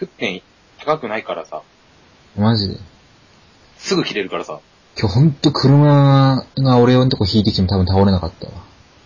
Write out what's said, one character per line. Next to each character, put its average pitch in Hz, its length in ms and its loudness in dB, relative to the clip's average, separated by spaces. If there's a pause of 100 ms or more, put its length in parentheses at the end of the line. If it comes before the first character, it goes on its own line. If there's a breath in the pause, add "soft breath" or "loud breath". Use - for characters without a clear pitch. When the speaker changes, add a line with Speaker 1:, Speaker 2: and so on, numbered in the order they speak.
Speaker 1:
沸 185 60 -8
点 98 360 -10 (360)
高 156 200 -4
く 131 100 -12
な 107 100 -8
い 107 60 -12
か 90 100 -8
ら 82 100 -10
さ。 78 180 -16 (760)
Speaker 2:
マ 107 200 -2
ジ 101 120 -4
で？ - 80 -10 (1040)
Speaker 1:
す - 160 -6
ぐ 165 100 -2
切 - 100 -10
れ 107 80 -6
る 92 80 -10
か 92 60 -8
ら 87 80 -8
さ。 76 160 -14 (380)
Speaker 2:
今 - 100 -2
日 90 60 -4
ほ 117 80 2
ん 156 100 4
と 147 200 -2
車 139 920 4 (120)
が 131 220 2
俺 123 160 4
の 127 140 2
と 127 80 -2
こ - 100 -2
引 107 140 0
い 98 40 -2
て 104 80 0
き - 40 -6
て 101 60 0
も 92 60 0
多 101 100 -2
分 92 80 0
倒 92 140 0
れ 98 60 4
な 95 140 2
か - 60 -8
っ - 60 -10
た - 140 -16
わ。 - 60 -18 (540)